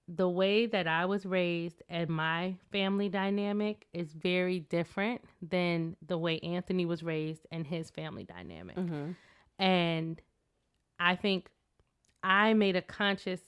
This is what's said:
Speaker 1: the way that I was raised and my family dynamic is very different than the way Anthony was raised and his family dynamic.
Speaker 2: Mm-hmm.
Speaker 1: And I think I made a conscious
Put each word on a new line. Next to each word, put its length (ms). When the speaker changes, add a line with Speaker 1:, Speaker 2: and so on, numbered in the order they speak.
Speaker 1:
the 180
way 380
that 220
I 160
was 220
raised 600
and 200
my 460
family 380
dynamic 840
is 220
very 460
different 600
than 640
the 120
way 220
Anthony 480
was 160
raised 500
and 140
his 240
family 340
dynamic. 520
Speaker 2:
Mm-hmm. 340
Speaker 1:
And 600
I 160
think 360
I 320
made 200
a 80
conscious 640